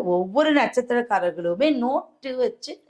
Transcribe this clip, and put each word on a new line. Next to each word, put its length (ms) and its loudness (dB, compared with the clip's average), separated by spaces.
ஒவ்வொரு 460 2
நட்சத்திரக்காரர்களுமே 1200 0
நோட்டு 600 -4
வச்சு 360 -4